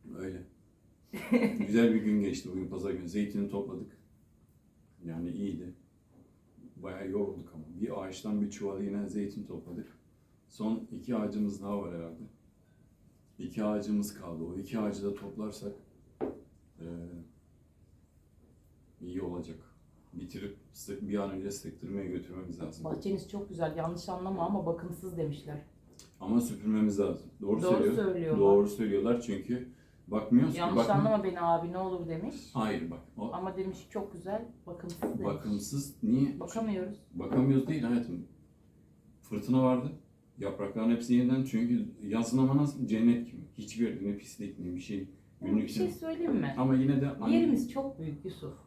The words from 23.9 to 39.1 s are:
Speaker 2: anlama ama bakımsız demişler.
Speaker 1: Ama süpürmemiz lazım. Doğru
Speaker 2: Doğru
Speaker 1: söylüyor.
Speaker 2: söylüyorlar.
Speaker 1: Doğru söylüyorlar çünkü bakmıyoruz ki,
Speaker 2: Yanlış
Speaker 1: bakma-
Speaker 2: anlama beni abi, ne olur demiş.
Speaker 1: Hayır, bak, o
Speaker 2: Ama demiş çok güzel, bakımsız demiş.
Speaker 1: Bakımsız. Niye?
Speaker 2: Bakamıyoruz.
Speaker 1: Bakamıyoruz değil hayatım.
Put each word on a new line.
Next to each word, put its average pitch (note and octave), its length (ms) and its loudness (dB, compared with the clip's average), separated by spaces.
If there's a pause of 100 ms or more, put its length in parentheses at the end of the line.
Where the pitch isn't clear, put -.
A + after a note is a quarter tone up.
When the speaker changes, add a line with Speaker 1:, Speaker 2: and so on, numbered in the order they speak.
Speaker 2:
anlama F#3 380 -2
ama F#3 200 0
bakımsız E3+ 500 -4
demişler. D3 400 -4 (640)
Speaker 1:
Ama A2 200 4
süpürmemiz G#2+ 600 2
lazım. F2 300 0 (100)
Doğru - 220 2
Speaker 2:
Doğru F3+ 140 6
Speaker 1:
söylüyor. - 180 4
Speaker 2:
söylüyorlar. E3+ 460 2
Speaker 1:
Doğru G2+ 280 8
söylüyorlar G#2+ 520 2
çünkü A2+ 480 -4 (380)
bakmıyoruz A#2+ 460 6
ki, D#3 60 -2
Speaker 2:
Yanlış F#3+ 280 4
Speaker 1:
bakma- G#3 60 4
Speaker 2:
anlama G3+ 320 6
beni F3 160 -2
abi, E3+ 320 4
ne F#3 60 -4
olur F#3 300 -2
demiş. E3 280 -4 (160)
Speaker 1:
Hayır, G2+ 380 -2
bak, E2 100 -10 (160)
o A2 160 -6
Speaker 2:
Ama F3+ 240 -4
demiş F#3+ 220 -4 (120)
çok G3+ 220 -6
güzel, F#3+ 320 -6 (220)
bakımsız - 360 -8
demiş. - 220 -2
Speaker 1:
Bakımsız. G#2 800 -4
Niye? C3 380 4
Speaker 2:
Bakamıyoruz. G3 560 -4 (180)
Speaker 1:
Bakamıyoruz C3 540 4
değil D#3 140 0
hayatım. A#2 440 0 (960)